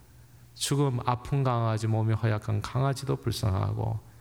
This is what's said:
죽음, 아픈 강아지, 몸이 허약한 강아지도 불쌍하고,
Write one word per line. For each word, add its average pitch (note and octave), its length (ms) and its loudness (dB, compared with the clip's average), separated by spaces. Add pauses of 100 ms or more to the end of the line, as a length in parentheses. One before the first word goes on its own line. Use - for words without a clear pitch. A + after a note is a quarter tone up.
(540)
죽음, C#3 500 0
아픈 C3 400 0
강아지, A2+ 420 2
몸이 A2 280 2
허약한 G#2+ 480 0
강아지도 C3 540 -2
불쌍하고, A2 840 0 (200)